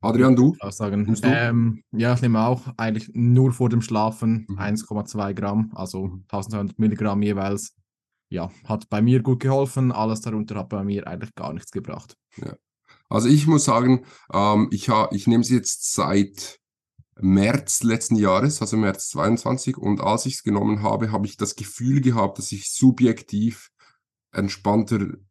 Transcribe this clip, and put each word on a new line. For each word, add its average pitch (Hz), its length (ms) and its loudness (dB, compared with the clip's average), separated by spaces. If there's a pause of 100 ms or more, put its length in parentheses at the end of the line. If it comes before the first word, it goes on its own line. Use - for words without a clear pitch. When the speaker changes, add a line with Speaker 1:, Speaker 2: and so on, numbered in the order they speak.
Speaker 1:
Adrian, 123 340 4
du? 131 180 6
Speaker 2:
Ich - 80 -14
auch 98 100 -10
sagen. 101 300 -2
Speaker 1:
Nimmst 104 220 0
du? 120 40 4
Speaker 2:
Ähm, 117 540 2 (100)
ja, 117 220 2
ich 120 80 0
nehme 113 240 2
auch 123 160 0 (140)
eigentlich 110 380 -4
nur 123 380 4
vor 123 180 0
dem 117 120 0
Schlafen 110 640 -2
Speaker 1:
Mhm. 98 100 -8
Speaker 2:
eins 104 280 -4
Komma 107 180 -6
zwei 101 280 -6
Gramm, 101 420 -4
also 95 320 -8
Speaker 1:
Mhm. 95 220 -12
Speaker 2:
tausendzweihundert 101 500 -6
Milligramm 104 440 0
jeweils. 101 520 -4 (540)
Ja, 87 220 -8 (140)
hat 110 240 -8
bei 107 140 -2
mir 123 200 4
gut 123 180 0
geholfen. 135 520 0
Alles 110 280 -2
darunter 110 360 -6
hat 95 120 -8
bei 98 160 -6
mir 101 220 -6
eigentlich - 280 -12
gar - 180 -10
nichts - 180 -14
gebracht. - 460 -12 (200)
Speaker 1:
Ja. - 180 -12 (540)
Also 113 200 0
ich 147 180 6
muss 156 180 4
sagen, 123 400 2 (280)
ähm, 104 400 2
ich - 160 -4
ha-, 110 240 2
ich 101 140 -4
nehme 117 160 4
es 117 80 0
jetzt - 440 -2
seit 98 680 -2 (580)
März 98 640 2
letzten 117 340 0
Jahres, 104 440 2
also 110 160 -2
März 104 320 -2
zweiundzwanzig. 120 720 -2
Und 101 220 -2
als 110 260 0
ich's - 160 -6
genommen 104 400 0
habe, 107 300 -2
habe 104 140 -2
ich - 100 -10
das - 200 -6
Gefühl 123 440 -2
gehabt, 117 380 0
dass - 140 -10
ich 101 180 -10
subjektiv 117 1000 2 (640)
entspannter 101 840 -2 (160)